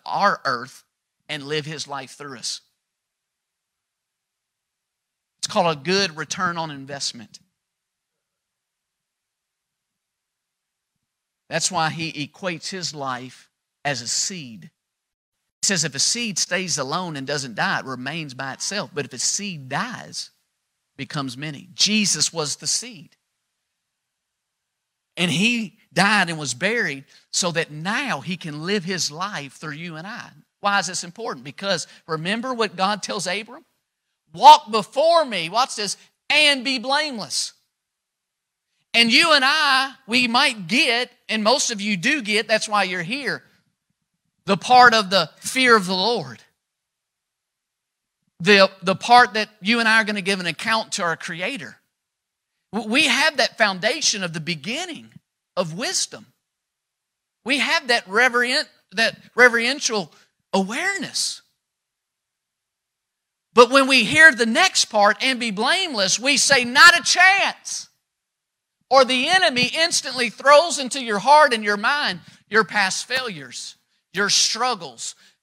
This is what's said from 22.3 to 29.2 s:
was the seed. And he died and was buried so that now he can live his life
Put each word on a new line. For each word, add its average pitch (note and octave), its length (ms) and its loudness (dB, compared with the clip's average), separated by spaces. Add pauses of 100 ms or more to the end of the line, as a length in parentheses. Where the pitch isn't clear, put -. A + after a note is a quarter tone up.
was D3+ 220 -4
the - 100 -14
seed. - 500 -8 (2000)
And E3+ 140 -2
he A3 480 -2 (160)
died G3 360 2
and D#3+ 100 -6
was C3 160 -6
buried F3 500 -4 (260)
so F3 200 -2
that D#3 200 -2
now F3+ 500 -6
he E3+ 160 -8
can D3+ 260 -12
live G3 200 -4
his E3+ 280 -6
life D#3+ 420 -10